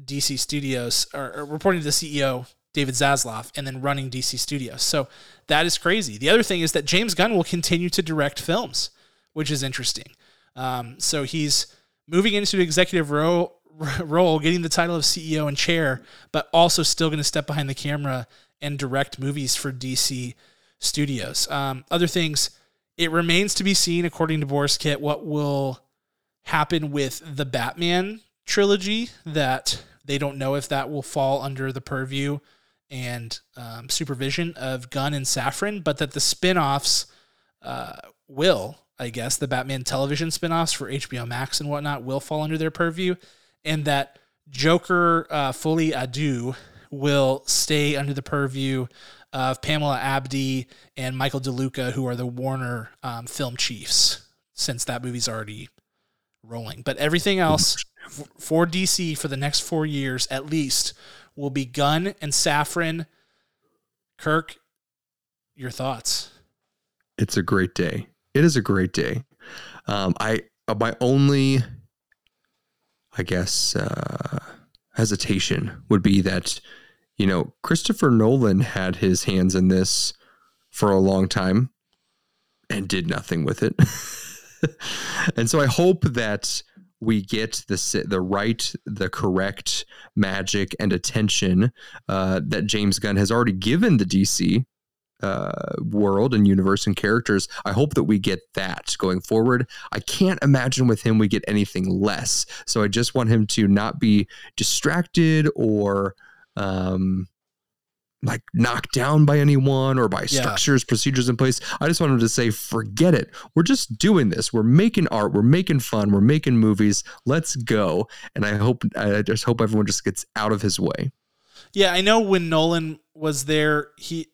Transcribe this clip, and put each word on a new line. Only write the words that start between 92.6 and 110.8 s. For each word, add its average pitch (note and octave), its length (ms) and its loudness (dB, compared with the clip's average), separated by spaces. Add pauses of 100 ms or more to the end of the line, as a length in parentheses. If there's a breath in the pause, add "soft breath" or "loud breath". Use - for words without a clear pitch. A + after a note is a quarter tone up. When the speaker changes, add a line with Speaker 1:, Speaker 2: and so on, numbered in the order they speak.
Speaker 2:
James G#2 320 0
Gunn G#2 160 0
has G2+ 160 4
already A#2 220 2
given C3+ 440 4
the G#2 80 2
D F#2+ 180 2
C, F#2+ 420 2 (580)
uh, F#2+ 280 -4 (280)
world G#2 560 2
and G#2 120 8
universe F#2+ 380 4
and G2 100 2
characters. G#2 520 2 (180 loud breath)
I G2 60 -2
hope C3+ 240 2
that - 80 4
we G2 160 4
get G2 220 -2 (120)
that - 460 -6
going F#2 220 0
forward. B2 460 2 (240 loud breath)
I G#2+ 80 -4
can't - 440 0
imagine B2+ 440 4
with A2 140 2
him A2+ 160 4
we G#2+ 100 6
get G2+ 200 0
anything G2 420 0
less. F#2+ 560 0 (220 loud breath)
So A2 160 0
I G#2 40 2
just A#2 280 0
want A#2+ 140 2
him A2 180 4
to G#2+ 200 4
not G2+ 320 2
be G#2 280 4 (300 loud breath)
distracted D#3+ 960 2
or, G2+ 600 0 (400 soft breath)
um, F#2+ 720 -2 (960)
like, A#2 200 -4 (100)
knocked A#2+ 400 0
down D3 320 4
by D3 140 4
anyone C3+ 580 4
or A#2+ 100 4
by F#2+ 220 -2
Speaker 1:
Yeah. C3+ 120 2
Speaker 2:
structures, C3 420 2